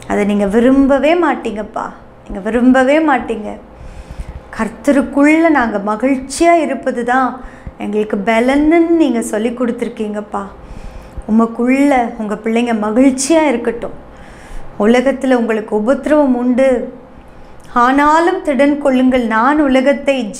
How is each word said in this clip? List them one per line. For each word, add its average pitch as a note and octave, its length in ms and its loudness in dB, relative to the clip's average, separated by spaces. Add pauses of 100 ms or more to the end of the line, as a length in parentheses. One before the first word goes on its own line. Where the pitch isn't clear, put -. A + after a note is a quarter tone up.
அதை G3+ 160 -2
நீங்க G3+ 220 0
விரும்பவே C4 680 4
மாட்டீங்கப்பா, A#3 680 -4 (460)
நீங்க G3+ 160 -10
விரும்பவே B3+ 540 4
மாட்டீங்க. A#3 500 -2 (1080)
"கர்த்தருக்குள்ள C#4 920 2
நாங்க A#3 380 0
மகிழ்ச்சியா C4 680 0
இருப்பது B3+ 520 -2
தான் B3 360 -2 (380)
எங்களுக்கு G#3+ 380 -4
பலன்னு" C#4 720 2
நீங்க C#4+ 340 2
சொல்லி A3+ 280 -2
கொடுத்துருக்கீங்கப்பா. G#3+ 920 -6 (880)
உமக்குள்ள B3 680 2 (240)
உங்க G#3 260 -6
பிள்ளைங்க A#3 280 0 (100)
மகிழ்ச்சியா C4 640 2
இருக்கட்டும். A#3 600 -4 (760)
"உலகத்துல B3+ 540 2
உங்களுக்கு A3 420 -2
உபத்திரவம் C4+ 600 2
உண்டு, B3 560 0 (840)
ஆனாலும் D4+ 680 2
திடன் C#4+ 340 2
கொள்ளுங்கள், B3+ 480 2
நான் A#3 340 2
உலகத்தை C4+ 800 0